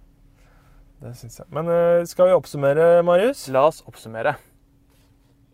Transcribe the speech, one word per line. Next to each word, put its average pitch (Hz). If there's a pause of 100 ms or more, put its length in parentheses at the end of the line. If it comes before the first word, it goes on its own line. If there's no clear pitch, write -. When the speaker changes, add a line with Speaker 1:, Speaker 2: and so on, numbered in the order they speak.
(1000)
Speaker 1:
det 120
synes -
jeg. -
Men, 156
eh, 170
skal 180
vi 185
oppsummere, 160
Marius? 180
Speaker 2:
La 131
oss 160
oppsummere. 123 (1200)